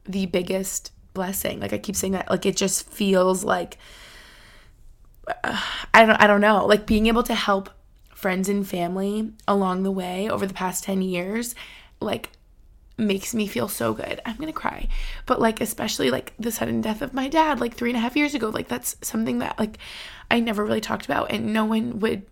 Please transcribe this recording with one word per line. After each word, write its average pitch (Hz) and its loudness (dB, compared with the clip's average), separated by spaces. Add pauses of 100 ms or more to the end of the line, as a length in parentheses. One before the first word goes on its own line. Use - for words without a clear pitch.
the 190 -2
biggest 190 -2 (200)
blessing. 190 -4
Like, 202 -4
I 208 0
keep 208 -6
saying 190 0
that, 180 -2
like, 185 0
it 185 2
just - 0
feels 185 4
like, 180 -2 (1500)
uh, - -4 (320)
I 226 12
don't, 214 6
I 208 8
don't 202 6
know, 208 6
like, 208 4
being 220 4
able 233 4
to 240 -2
help 196 0 (460)
friends 190 0
and 202 0
family 196 -2 (140)
along 190 0
the 190 0
way 185 -4
over 202 -2
the 190 -8
past 185 -6
ten 190 0
years, 185 -4 (460)
like, - -4 (680)
makes 196 0
me 214 0
feel 226 -2
so 226 0
good. - -8
I'm 226 -6
gonna 311 -8
cry. - -4 (380)
But, 247 0
like, 220 2
especially, 214 -2
like, - -4
the 226 -4
sudden 233 -2
death 220 -4
of 254 -6
my 262 -4
dad, 311 2
like, 240 -2
three 240 -2
and 247 0
a 226 0
half 233 0
years 294 2
ago, 220 -2
like, - -4
that's - -6
something 240 -2
that, - -4
like, 214 -2 (540)
I 240 4
never 214 0
really 220 0
talked - -4
about - -2
and 220 -2
no 220 2
one 220 -2
would 220 0